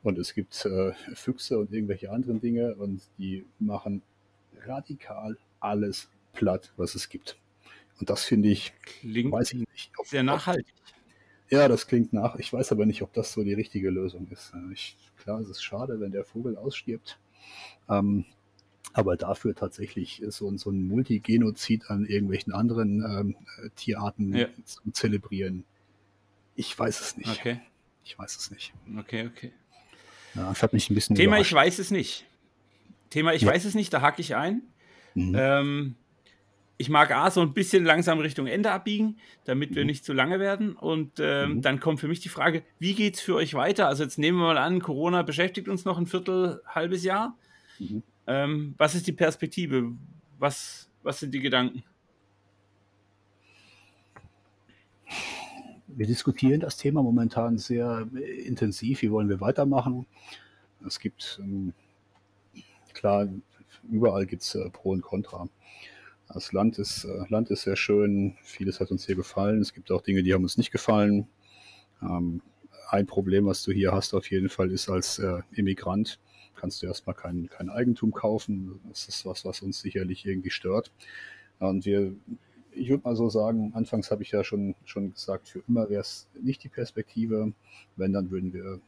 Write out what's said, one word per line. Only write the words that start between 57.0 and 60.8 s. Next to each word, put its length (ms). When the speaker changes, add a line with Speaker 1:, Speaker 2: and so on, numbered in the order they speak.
Speaker 1:
momentan 560
sehr, 560
äh, 260
intensiv. 600
Wie 80
wollen 180
wir 120
weitermachen? 640